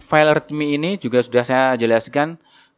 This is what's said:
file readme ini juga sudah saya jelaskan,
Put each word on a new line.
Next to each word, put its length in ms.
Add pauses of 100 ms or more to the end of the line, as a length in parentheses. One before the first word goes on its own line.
file 320
readme 320
ini 320
juga 240
sudah 240
saya 320
jelaskan, 640 (360)